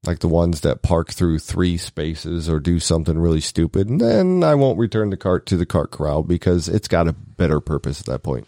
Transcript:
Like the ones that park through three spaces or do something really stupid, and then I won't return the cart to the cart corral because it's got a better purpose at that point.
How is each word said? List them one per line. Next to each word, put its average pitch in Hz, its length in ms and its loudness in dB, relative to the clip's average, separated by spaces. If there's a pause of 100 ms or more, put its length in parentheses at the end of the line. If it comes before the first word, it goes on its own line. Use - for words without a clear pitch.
Like 85 160 -4
the 87 80 0
ones 85 340 2
that 67 200 0
park 82 300 0
through 80 280 0
three 87 380 0
spaces 80 720 -6
or 78 100 0
do 85 200 0
something 82 400 0
really 82 220 2
stupid, 95 460 0
and 147 140 0
then 185 420 2
I 151 120 4
won't 131 240 2
return 107 320 0
the 92 60 -4
cart 90 300 0
to 92 100 2
the 85 80 2
cart - 260 -2
corral 76 320 -2
because 85 440 0
it's 95 200 -2
got 82 200 2
a 80 60 0
better 76 460 -2
purpose 71 400 -4
at - 80 -12
that 65 160 -6
point. 64 240 -6